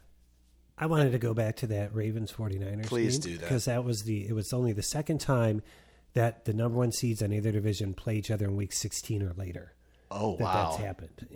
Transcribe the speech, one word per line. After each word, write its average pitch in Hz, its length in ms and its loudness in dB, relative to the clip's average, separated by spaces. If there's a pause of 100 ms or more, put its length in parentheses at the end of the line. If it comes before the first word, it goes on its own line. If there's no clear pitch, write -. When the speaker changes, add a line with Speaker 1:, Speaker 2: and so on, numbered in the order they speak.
(800)
Speaker 1:
I 156 80 -2
wanted 151 260 6
to 127 60 2
go 113 160 0
back 110 220 0
to 127 120 -4
that 101 260 -2
Ravens 110 360 -2
forty-niners 101 580 -4
Speaker 2:
Please 123 300 2
Speaker 1:
game 87 140 -4
Speaker 2:
do - 60 -6
that. 85 100 -6
Speaker 1:
'cause 123 180 2
that 123 180 2
was 113 200 -2
the, 104 220 -2
it 110 60 -2
was 107 200 -2
only 123 200 2
the 101 100 -2
second 151 360 -2
time 113 440 2 (520)
that 117 320 2
the 113 80 2
number 117 240 0
one 120 140 2
seeds 113 300 0
on 104 100 2
either 107 200 2
division 104 420 0
play 110 220 -2
each 104 140 -2
other 104 160 0
in 98 100 0
week 101 160 -2
sixteen - 500 -2
or 92 120 0
later. 90 400 -8 (360)
Speaker 2:
Oh, 107 260 0
Speaker 1:
that - 80 0
Speaker 2:
wow. 90 260 4
Speaker 1:
that's 80 120 -2
happened. - 540 -8